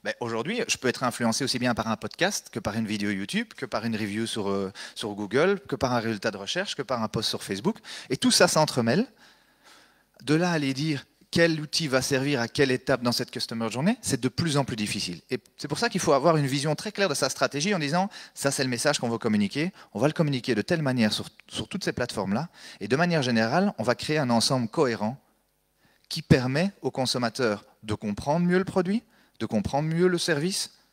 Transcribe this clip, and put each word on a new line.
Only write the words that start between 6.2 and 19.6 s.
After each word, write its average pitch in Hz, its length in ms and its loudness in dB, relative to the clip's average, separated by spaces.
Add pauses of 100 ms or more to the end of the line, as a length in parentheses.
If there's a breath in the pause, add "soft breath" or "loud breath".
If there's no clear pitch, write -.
de 98 60 -10
recherche, 175 360 -6
que 139 80 -8
par 117 220 -2
un 104 40 -4
post 113 200 -4
sur - 160 -6
Facebook. 110 320 -2 (340 loud breath)
Et 127 60 0
tout 247 160 2
ça 180 160 6
s'entremêle. 151 580 2 (1160 soft breath)
De 139 120 2
là 175 160 2
à 170 40 0
aller 139 200 0
dire 143 300 -2 (260)
quel 165 300 4
outil 151 280 -2
va 127 120 4
servir 135 400 0
à 117 80 0
quelle 139 220 4
étape 127 320 0
dans 120 100 2
cette 123 180 -2
customer 113 400 -4
journey, 156 300 0
c'est - 180 0
de 123 120 0
plus 160 260 -2
en 139 80 2
plus 123 120 -6
difficile. 95 520 -4
Et 127 100 -4 (200)
c'est 147 100 -10
pour 151 100 -4
ça 240 120 0
qu'il 196 100 -2
faut 156 140 4
avoir 156 240 4
une 143 80 2
vision 143 280 0
très 214 160 -6
claire 196 200 0
de 139 40 -2
sa 135 140 0
stratégie 143 460 0
en 175 40 0
disant, « 165 300 0 (260 loud breath)
Ça, - 160 0
c'est 135 140 0
le 131 60 0
message 143 280 0
qu'on 120 120 -2
veut 117 80 -2
communiquer. 110 540 2 (200 loud breath)